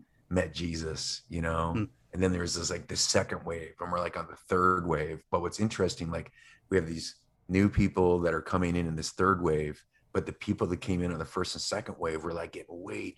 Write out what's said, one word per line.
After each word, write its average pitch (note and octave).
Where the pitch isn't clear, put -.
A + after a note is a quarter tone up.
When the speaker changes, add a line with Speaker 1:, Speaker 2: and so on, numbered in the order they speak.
Speaker 1:
met F2
Jesus, D#2+
you E2
know? E2
Speaker 2:
Hmm. -
Speaker 1:
And F2+
then F#2
there's F2
this, E2+
like, F2
this -
second F#2
wave, E2
and F2
we're, F2
like, F2
on E2+
the D2+
third F2+
wave. D#2
But F2
what's F2
interesting, F#2
like, E2
we F#2+
have E2
these E2
new G2
people F#2
that E2
are D#2+
coming F2+
in E2+
in D#2+
this D#2
third F#2
wave, D2+
but F#2+
the F#2
people G2+
that F2+
came F2+
in F2
on D#2+
the D#2+
first -
and E2
second G2+
wave D#2+
were, E2+
like, E2
getting F2
way G2+